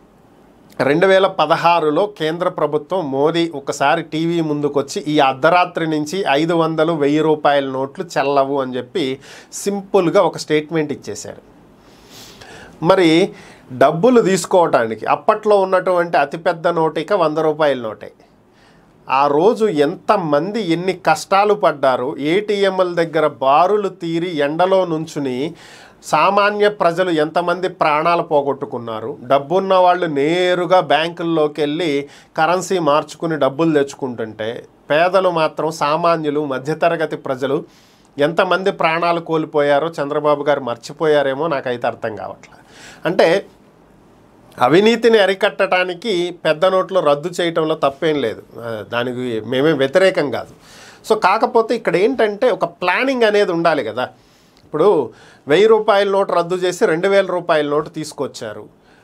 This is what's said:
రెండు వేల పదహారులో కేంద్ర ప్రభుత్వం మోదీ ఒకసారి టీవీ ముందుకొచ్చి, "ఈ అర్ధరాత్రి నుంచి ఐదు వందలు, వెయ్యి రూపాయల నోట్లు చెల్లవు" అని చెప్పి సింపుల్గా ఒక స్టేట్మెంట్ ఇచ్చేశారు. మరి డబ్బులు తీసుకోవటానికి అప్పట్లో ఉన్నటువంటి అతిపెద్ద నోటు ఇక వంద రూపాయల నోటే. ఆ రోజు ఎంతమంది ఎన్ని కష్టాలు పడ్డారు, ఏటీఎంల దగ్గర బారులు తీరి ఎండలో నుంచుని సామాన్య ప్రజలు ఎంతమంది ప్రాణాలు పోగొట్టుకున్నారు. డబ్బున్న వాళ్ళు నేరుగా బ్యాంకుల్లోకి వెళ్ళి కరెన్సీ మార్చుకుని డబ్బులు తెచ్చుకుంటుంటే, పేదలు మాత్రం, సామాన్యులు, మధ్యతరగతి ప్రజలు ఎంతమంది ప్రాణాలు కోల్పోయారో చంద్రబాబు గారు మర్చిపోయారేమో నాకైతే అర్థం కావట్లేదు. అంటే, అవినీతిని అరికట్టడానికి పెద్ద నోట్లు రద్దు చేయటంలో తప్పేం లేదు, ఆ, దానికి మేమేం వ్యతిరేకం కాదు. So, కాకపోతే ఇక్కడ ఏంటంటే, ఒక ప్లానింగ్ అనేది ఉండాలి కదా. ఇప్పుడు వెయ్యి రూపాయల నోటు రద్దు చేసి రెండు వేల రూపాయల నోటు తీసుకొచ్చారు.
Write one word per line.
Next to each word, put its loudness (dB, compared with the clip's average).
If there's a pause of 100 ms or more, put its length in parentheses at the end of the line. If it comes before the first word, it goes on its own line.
(800)
రెండు 2
వేల 4
పదహారులో 2
కేంద్ర -4
ప్రభుత్వం -4
మోదీ 0
ఒకసారి -2
టీవీ -4
ముందుకొచ్చి, -4
"ఈ 0
అర్ధరాత్రి 2
నుంచి -4
ఐదు 2
వందలు, 0
వెయ్యి 0
రూపాయల 2
నోట్లు -6 (140)
చెల్లవు" 0
అని -6
చెప్పి -4 (340)
సింపుల్గా 0
ఒక -2
స్టేట్మెంట్ -2
ఇచ్చేశారు. -14 (1300)
మరి 4 (400)
డబ్బులు 4
తీసుకోవటానికి 0
అప్పట్లో 2
ఉన్నటువంటి 0
అతిపెద్ద -2
నోటు 0
ఇక -4
వంద 0
రూపాయల 0
నోటే. -12 (1000)
ఆ 2
రోజు 2
ఎంతమంది 0
ఎన్ని -2
కష్టాలు 0
పడ్డారు, 0
ఏటీఎంల 0
దగ్గర 0
బారులు 2
తీరి -6
ఎండలో 2
నుంచుని -4 (500)
సామాన్య 2
ప్రజలు 0
ఎంతమంది -2
ప్రాణాలు 0
పోగొట్టుకున్నారు. -4
డబ్బున్న 0
వాళ్ళు 4
నేరుగా 2
బ్యాంకుల్లోకి 0
వెళ్ళి -2 (280)
కరెన్సీ 0
మార్చుకుని 0
డబ్బులు 0
తెచ్చుకుంటుంటే, -4 (260)
పేదలు 4
మాత్రం, -2
సామాన్యులు, 0
మధ్యతరగతి -2
ప్రజలు -4 (540)
ఎంతమంది 2
ప్రాణాలు 0
కోల్పోయారో 0 (100)
చంద్రబాబు 0
గారు 0
మర్చిపోయారేమో -2
నాకైతే -4
అర్థం -6
కావట్లేదు. -16 (500)
అంటే, 2 (1120)
అవినీతిని 4
అరికట్టడానికి -2 (100)
పెద్ద 0
నోట్లు 2
రద్దు 0 (100)
చేయటంలో -2
తప్పేం -2
లేదు, -4 (160)
ఆ, -10
దానికి -4
మేమేం 0
వ్యతిరేకం 2
కాదు. -8 (640)
So, 0
కాకపోతే 2
ఇక్కడ -2
ఏంటంటే, 0
ఒక -2
ప్లానింగ్ -2
అనేది 2
ఉండాలి 0
కదా. -6 (560)
ఇప్పుడు 2 (380)
వెయ్యి 4
రూపాయల 2
నోటు 0
రద్దు 0
చేసి -2
రెండు 0
వేల 2
రూపాయల -2
నోటు -2
తీసుకొచ్చారు. -10 (380)